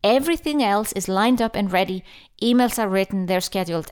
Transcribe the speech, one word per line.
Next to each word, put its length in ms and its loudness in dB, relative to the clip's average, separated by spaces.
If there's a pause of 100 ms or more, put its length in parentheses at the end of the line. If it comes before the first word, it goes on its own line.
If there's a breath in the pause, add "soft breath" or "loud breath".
Everything 580 2
else 320 0
is 140 -6
lined 340 2
up 140 -2
and 160 -2
ready. 320 0 (380 loud breath)
Emails 360 2
are 120 -2
written, 380 -2
they're 120 2
scheduled, 520 -4